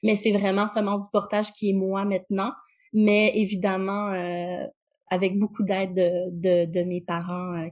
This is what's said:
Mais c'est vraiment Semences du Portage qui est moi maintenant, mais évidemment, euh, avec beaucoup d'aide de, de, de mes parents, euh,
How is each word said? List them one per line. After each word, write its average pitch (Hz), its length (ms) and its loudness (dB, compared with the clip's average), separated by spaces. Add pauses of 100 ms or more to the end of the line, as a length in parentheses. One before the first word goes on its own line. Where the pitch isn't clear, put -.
Mais 214 120 2
c'est 208 160 2
vraiment 202 360 2
Semences 202 380 -2
du - 60 -20
Portage 208 420 0
qui 202 180 -2
est - 20 2
moi 196 320 0
maintenant, 196 460 -2 (420)
mais 214 400 6
évidemment, 196 760 0
euh, 175 520 -4 (460)
avec 190 300 0
beaucoup 208 240 0
d'aide 190 320 -2
de, 175 680 2
de, 165 60 -8
de 175 140 0
mes 180 160 -4
parents, 175 540 -6
euh, 165 160 -6